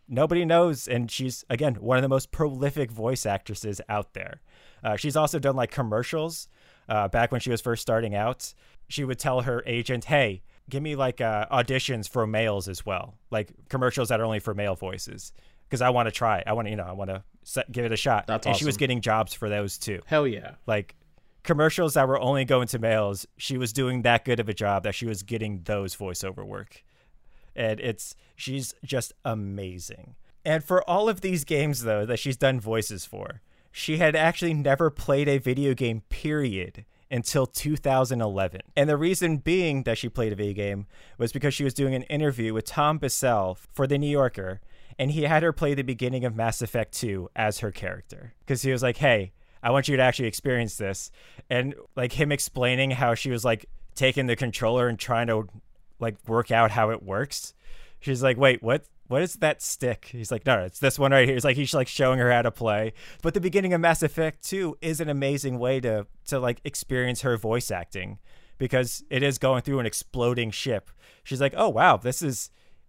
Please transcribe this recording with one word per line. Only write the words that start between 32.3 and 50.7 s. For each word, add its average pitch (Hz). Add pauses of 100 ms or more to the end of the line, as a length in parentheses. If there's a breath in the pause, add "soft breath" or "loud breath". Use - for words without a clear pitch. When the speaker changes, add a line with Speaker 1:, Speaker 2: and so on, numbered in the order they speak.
Speaker 1:
done 131
voices 107
for, - (300)
she -
had 160
actually 165
never 147
played 143
a 139
video 131
game, 117
period, 131 (240)
until 127
two 147
thousand 131
eleven. 95 (140)
And 143
the 147
reason 170
being 156
that 113
she 120
played 110
a 101
video 101
game 101 (300 soft breath)
was 117
because 139
she 143
was 135
doing 135
an 123
interview 127
with 110
Tom 151
Bissell 113 (160)
for 139
The 139
New 147
Yorker, 107 (360 soft breath)
and 139
he 151
had 156
her 165
play 143
the 139
beginning 123
of 113
Mass 113
Effect 113
two 98
as 107
her 107
character. 92 (140)
'Cause 131
he 135
was 123
like, 123
"Hey, 113 (280)
I 120
want 135
you 139
to 127
actually 123
experience 117